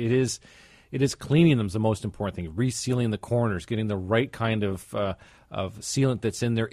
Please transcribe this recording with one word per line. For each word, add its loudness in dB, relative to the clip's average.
is, 2
it -2
is 2
cleaning 4
them's -2
the -2
most 0
important -6
thing. -6
Resealing 0
the -2
corners, 0
getting -2
the -2
right 0
kind -2
of, -4
uh, 0
of -6
sealant 0
that's -4
in 0
there. 0